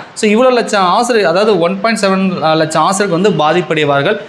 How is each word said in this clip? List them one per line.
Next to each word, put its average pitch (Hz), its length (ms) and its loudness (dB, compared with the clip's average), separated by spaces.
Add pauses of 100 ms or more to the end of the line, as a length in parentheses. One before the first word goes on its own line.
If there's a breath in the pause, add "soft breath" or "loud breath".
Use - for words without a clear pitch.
(140)
So, 214 180 0
இவ்வளோ 247 220 4
லட்சம் 214 300 0
ஆசிரியர், 208 460 0
அதாவது 196 300 2
ஒன் 185 220 -2
பாயிண்ட் 220 220 -2
செவன் 180 520 0
லட்சம் 160 280 0
ஆசிரியர்கள் 190 500 0
வந்து 156 100 0
பாதிப்படைவார்கள். 156 840 0